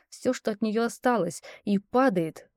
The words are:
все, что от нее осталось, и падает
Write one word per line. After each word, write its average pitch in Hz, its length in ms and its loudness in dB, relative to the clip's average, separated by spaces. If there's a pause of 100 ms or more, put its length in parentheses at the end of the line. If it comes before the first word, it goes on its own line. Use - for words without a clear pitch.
(100)
все, - 240 -2
что - 160 -6
от 214 100 -6
нее 220 240 0
осталось, 233 580 -2 (220)
и 202 140 2
падает 196 800 0